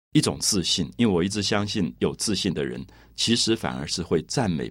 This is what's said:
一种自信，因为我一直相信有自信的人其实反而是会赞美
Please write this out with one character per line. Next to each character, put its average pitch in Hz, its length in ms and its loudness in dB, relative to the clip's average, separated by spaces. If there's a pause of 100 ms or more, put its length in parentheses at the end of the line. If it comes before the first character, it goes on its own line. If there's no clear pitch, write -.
(140)
一 156 80 6
种 71 180 0
自 95 240 0
信， - 340 -2
因 120 100 4
为 101 60 4
我 85 100 4
一 98 40 2
直 104 140 -2
相 101 260 0
信 101 320 -2
有 78 160 0
自 107 200 -2
信 90 180 0
的 76 100 -2
人 64 220 -6 (300)
其 - 200 2
实 113 200 2
反 65 220 -4
而 76 100 -8
是 - 140 -4
会 82 220 0
赞 120 260 0
美 67 220 -2